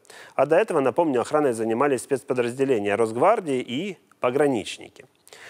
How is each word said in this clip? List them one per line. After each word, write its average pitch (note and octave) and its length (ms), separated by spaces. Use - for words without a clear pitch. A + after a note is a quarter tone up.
А C3+ 100
до D3+ 100
этого, F#3 240
напомню, C3 400
охраной C#3+ 340
занимались A#2 500
спецподразделения B2 920
Росгвардии C3+ 640
и D3+ 380
пограничники. B2+ 840